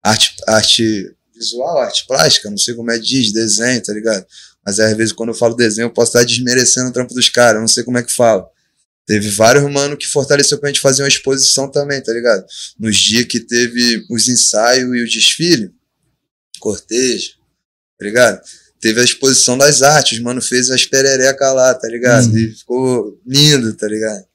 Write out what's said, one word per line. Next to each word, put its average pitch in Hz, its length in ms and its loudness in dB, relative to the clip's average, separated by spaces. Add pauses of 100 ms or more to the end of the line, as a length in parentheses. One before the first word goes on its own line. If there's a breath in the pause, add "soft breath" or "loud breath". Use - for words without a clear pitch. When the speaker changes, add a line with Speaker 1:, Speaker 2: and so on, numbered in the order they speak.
Speaker 1:
arte, 107 340 0 (100)
arte 107 640 0 (240)
visual, 120 440 -6
arte - 280 -4
plástica, 147 420 0
não 101 80 -8
sei 120 180 -4
como 117 180 -8
é 117 80 -2
que 110 40 -16
diz, 120 280 -2
desenho, 110 500 -2
tá 107 100 -8
ligado? 107 320 -4 (400 loud breath)
Mas 101 140 -6
às 110 180 2
vezes 110 160 0
quando 117 180 -8
eu 110 40 -6
falo 117 220 0
desenho, 117 300 0
eu 117 60 -6
posso 117 180 2
estar 120 140 4
desmerecendo 123 680 0
o - 20 -12
trampo 123 200 -4
dos 123 160 0
caras, 117 280 4
eu 107 60 -2
não 113 60 -2
sei 117 140 0
como 123 160 -2
é 120 40 -2
que - 100 -8
fala. 110 340 2 (600)
Teve 107 220 0
vários 113 440 4
mano 143 240 -2
que - 100 -10
fortaleceu 143 520 0
pra 143 100 -6
gente 143 120 -4
fazer 139 220 2
uma 139 60 -2
exposição 135 600 0
também, 143 320 -4
tá 113 120 -6
ligado? 117 320 0 (340 loud breath)
Nos 107 180 -2
dias 113 280 2
que - 160 -4
teve 120 680 -2
os 113 200 -2
ensaios 123 680 2
e 120 60 0
o 117 60 -6
desfile, 113 640 0 (880)
cortejo, 110 720 -4 (680)
tá - 80 -16
ligado? 110 340 2 (400 loud breath)
Teve 113 200 0
a 123 40 4
exposição 127 540 0
das 143 240 4
artes, 139 360 2
os 120 60 -8
mano 123 160 -4
fez 127 300 -2
as 123 160 0
perereca 135 680 2
lá, 131 220 4
tá 120 140 -6
ligado? 117 420 2
Speaker 2:
Hum. 110 80 2
Speaker 1:
E 107 160 -2
ficou 123 720 -4
lindo, 135 480 2
tá - 120 -6
ligado? 107 380 -6 (100)